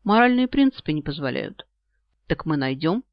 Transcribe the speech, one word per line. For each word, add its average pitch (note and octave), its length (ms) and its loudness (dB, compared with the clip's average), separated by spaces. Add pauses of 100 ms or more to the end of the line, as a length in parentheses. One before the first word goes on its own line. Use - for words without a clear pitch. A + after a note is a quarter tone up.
"Моральные B3 420 4
принципы C4+ 460 0
не D3+ 80 -4
позволяют". C#3+ 640 -6 (600)
"Так - 180 -4
мы D#3 100 -2
найдём, D3 580 -2